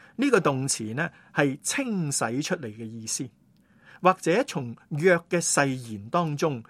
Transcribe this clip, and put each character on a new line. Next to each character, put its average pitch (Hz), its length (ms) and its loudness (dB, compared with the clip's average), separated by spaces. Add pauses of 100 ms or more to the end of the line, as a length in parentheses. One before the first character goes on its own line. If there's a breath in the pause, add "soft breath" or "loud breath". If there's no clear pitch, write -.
(160 loud breath)
呢 269 140 0
個 226 100 6
動 139 300 2
詞 110 260 -4
呢， 165 140 -2 (240 loud breath)
係 143 280 2
清 208 480 -2
洗 127 320 -2
出 185 140 -4
嚟 143 120 -6
嘅 110 180 -12
意 110 200 -12
思， 127 240 -6 (720 loud breath)
或 180 120 6
者 180 320 2
從 123 280 -8 (180)
約 170 260 4 (120)
嘅 175 120 0
誓 139 340 2
言 113 340 -10
當 165 280 0
中 143 320 -2